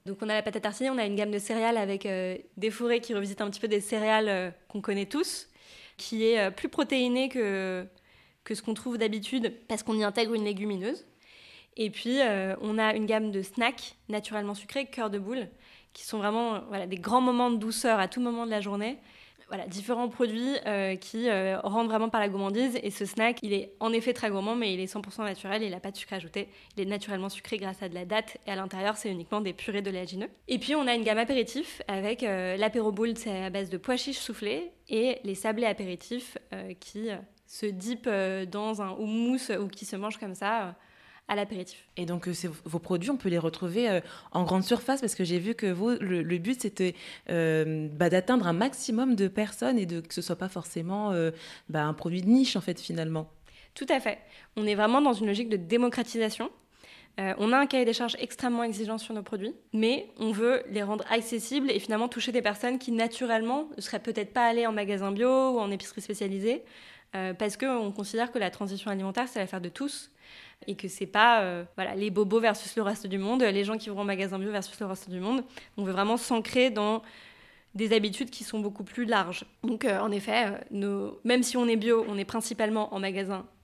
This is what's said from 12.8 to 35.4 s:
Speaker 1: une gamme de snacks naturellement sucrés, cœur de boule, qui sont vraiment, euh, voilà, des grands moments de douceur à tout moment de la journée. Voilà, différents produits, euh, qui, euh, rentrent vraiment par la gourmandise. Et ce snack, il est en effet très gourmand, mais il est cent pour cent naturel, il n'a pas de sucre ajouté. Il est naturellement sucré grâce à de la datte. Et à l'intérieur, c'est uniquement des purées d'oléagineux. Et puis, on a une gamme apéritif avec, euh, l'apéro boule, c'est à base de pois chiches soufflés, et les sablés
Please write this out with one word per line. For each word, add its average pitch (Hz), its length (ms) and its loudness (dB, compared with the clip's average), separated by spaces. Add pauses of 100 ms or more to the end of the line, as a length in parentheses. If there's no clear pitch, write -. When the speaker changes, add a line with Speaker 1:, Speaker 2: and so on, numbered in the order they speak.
Speaker 1:
une 214 120 0
gamme 220 260 2
de 196 100 -2
snacks 240 540 -4 (140)
naturellement 208 460 -4
sucrés, 269 320 -6
cœur 240 220 -4
de 202 100 -2
boule, 208 280 -4 (460)
qui - 100 -18
sont - 140 -4
vraiment, 220 380 0
euh, 196 120 -4
voilà, 196 200 -4
des 190 100 -6
grands 214 240 4
moments 247 300 4
de 233 40 2
douceur 220 440 2
à 190 100 2
tout 247 100 -6
moment 233 260 -2
de 226 60 -4
la 214 80 0
journée. 208 380 -4 (500)
Voilà, - 180 -8
différents 226 440 -2
produits, 240 480 0 (100)
euh, 196 280 0
qui, 226 320 -4
euh, 190 340 2
rentrent 220 280 2
vraiment 220 200 2
par 226 120 2
la 202 80 2
gourmandise. 202 540 0
Et 202 80 -2
ce 202 140 -4
snack, 226 360 2
il 208 100 -4
est 196 280 -2
en 226 120 0
effet 226 220 2
très 240 160 -2
gourmand, 202 260 0
mais 220 200 0
il 180 40 -4
est 185 60 -2
cent 202 160 -8
pour 196 100 -12
cent 220 120 -6
naturel, 202 400 -2
il 202 80 -2
n'a 180 80 -6
pas 190 100 -8
de 196 80 -12
sucre - 160 -10
ajouté. 190 360 -6 (280)
Il 196 60 -2
est - 20 0
naturellement 202 440 -4
sucré - 280 -8
grâce 190 240 -6
à 190 80 -6
de 170 60 -10
la 180 100 -6
datte. 214 400 -2
Et 202 60 -6
à 196 40 -2
l'intérieur, 190 400 -2
c'est 208 140 -6
uniquement 185 320 -4
des 190 120 -4
purées 202 280 -4
d'oléagineux. 185 480 -6 (200)
Et 247 100 0
puis, 247 160 0
on 294 100 2
a 240 80 4
une 233 100 2
gamme 214 140 4
apéritif 240 720 0
avec, 202 340 -2
euh, 190 360 -2
l'apéro 214 340 2
boule, 220 260 0
c'est 190 280 -4
à 190 40 -4
base 190 220 -4
de 185 60 -4
pois 247 200 0
chiches 262 220 -4
soufflés, 254 520 -4 (160)
et 233 360 2
les 202 100 -4
sablés 220 320 0